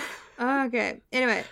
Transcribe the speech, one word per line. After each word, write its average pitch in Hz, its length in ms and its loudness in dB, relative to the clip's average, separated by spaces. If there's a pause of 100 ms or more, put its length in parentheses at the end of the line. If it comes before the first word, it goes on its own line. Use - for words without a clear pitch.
(400)
Okay. 247 600 0 (100)
Anyway, 254 400 2